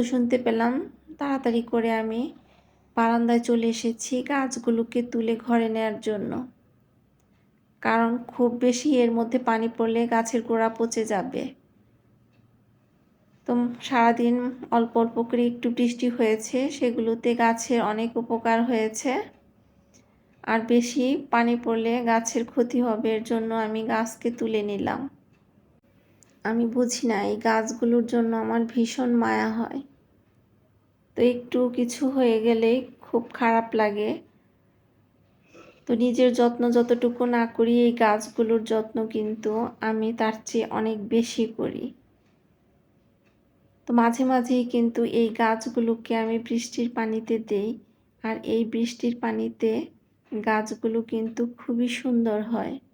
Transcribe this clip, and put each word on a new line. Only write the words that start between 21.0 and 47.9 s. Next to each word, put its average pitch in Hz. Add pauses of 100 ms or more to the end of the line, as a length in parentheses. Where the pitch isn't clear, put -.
পানি 233
পড়লে 226 (120)
গাছের 226
ক্ষতি 240
হবে, 226
এর 220
জন্য 226
আমি 220
গাছকে 226
তুলে 220
নিলাম। 202 (1400)
আমি 226
বুঝি 240
না 214
এই 208
গাছগুলোর 226
জন্য 233
আমার 226
ভীষণ 240
মায়া 220
হয়। 233 (1400)
তো -
একটু 247 (120)
কিছু 240
হয়ে 254
গেলেই 226 (220)
খুব 233 (100)
খারাপ 226
লাগে। 214 (1700)
তো 254
নিজের 247
যত্ন 240
যতটুকু 240
না 240
করি 233
এই 240
গাছগুলোর 220
যত্ন 220 (120)
কিন্তু 214 (280)
আমি 220
তার 220 (100)
চেয়ে 226
অনেক 220 (100)
বেশি 233
করি। - (2000)
তো 247
মাঝে 233
মাঝেই 247
কিন্তু 233 (120)
এই 233
গাছগুলোকে 226
আমি 226
বৃষ্টির 233
পানিতে 220 (140)
দেই, 208 (540)